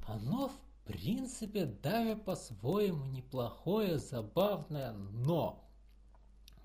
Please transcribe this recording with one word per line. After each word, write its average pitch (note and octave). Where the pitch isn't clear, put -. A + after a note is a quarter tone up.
оно, B2+
в -
принципе, G#3
даже A3
по-своему E3
неплохое, C3+
забавное, C#3+
но A2+